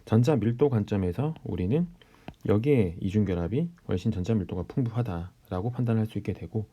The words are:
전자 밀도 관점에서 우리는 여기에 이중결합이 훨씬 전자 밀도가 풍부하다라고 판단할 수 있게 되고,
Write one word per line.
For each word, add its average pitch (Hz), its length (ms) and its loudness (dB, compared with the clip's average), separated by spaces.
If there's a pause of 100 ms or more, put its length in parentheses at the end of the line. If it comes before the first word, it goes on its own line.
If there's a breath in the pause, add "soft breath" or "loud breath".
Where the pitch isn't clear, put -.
전자 123 320 4
밀도 117 320 2
관점에서 107 640 0 (100)
우리는 107 420 0 (600 loud breath)
여기에 107 540 4
이중결합이 98 680 0 (200)
훨씬 101 220 0
전자 98 240 -2
밀도가 87 300 -2
풍부하다라고 104 1080 -4
판단할 117 360 0
수 104 120 -6
있게 101 140 -4
되고, 104 400 -6